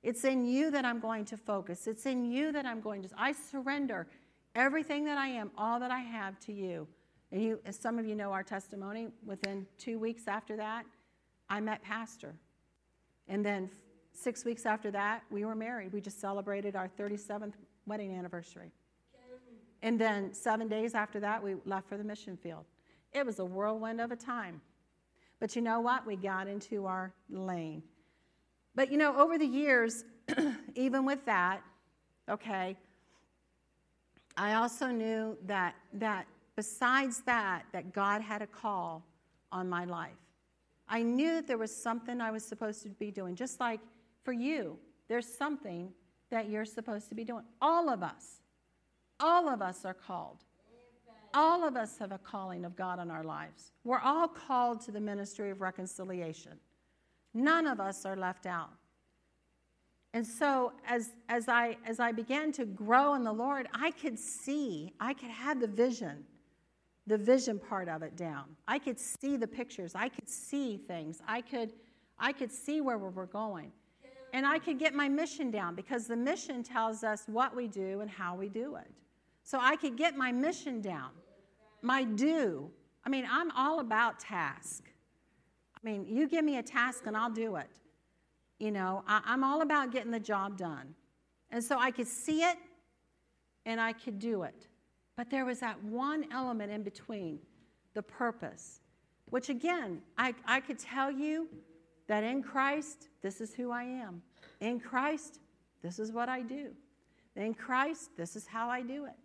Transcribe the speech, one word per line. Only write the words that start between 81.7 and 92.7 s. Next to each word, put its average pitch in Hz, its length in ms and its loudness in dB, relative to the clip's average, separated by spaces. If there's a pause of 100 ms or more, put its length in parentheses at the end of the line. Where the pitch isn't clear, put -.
my 262 220 4
do. 214 640 2 (340)
I 247 60 -4
mean, 254 200 0
I'm 311 220 4
all 302 280 4
about 226 400 4
task. 170 640 -4 (920)
I - 80 -20
mean, 208 240 -4
you 262 200 4
give 320 180 4
me 285 120 4
a 233 60 -2
task 247 440 0
and 214 100 -2
I'll 226 140 2
do 220 240 -2
it. 147 160 -6 (880)
You 214 100 0
know, 190 380 0
I, 208 180 6
I'm 254 180 2
all 285 200 4
about 285 280 4
getting 233 200 -2
the 226 80 0
job 202 400 -2
done. 151 340 -6 (560)
And 233 140 -2
so 247 160 0
I 254 100 6
could 247 160 -2
see 311 380 0
it 349 120 6 (1080)